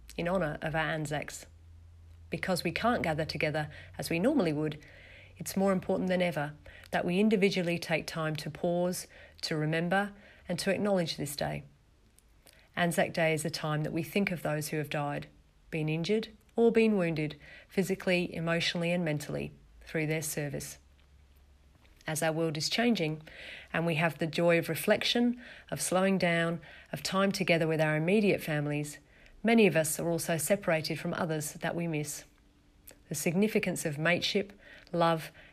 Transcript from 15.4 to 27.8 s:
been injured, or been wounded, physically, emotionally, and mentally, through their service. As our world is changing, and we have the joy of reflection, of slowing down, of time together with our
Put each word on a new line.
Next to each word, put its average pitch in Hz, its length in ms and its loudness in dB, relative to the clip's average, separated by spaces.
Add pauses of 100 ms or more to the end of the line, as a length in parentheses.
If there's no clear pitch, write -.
been 156 180 -2
injured, 170 380 0 (280)
or 233 160 6
been 220 280 6
wounded, 156 360 0 (320)
physically, 180 680 0
emotionally, 170 560 0
and 175 120 0
mentally, 147 500 -4 (300)
through 160 220 -2
their 156 160 -2
service. 147 560 -6 (1300)
As 156 160 -4
our 160 120 2
world 160 240 0
is 156 100 -4
changing, 175 540 2 (500)
and 165 140 0
we 170 100 2
have 160 220 0
the 165 100 0
joy 170 320 4
of 156 80 -2
reflection, 240 720 2 (320)
of 151 80 -6
slowing 190 380 2
down, 170 420 2 (320)
of 147 100 -8
time 196 300 2
together 165 340 2
with 160 140 2
our 156 160 2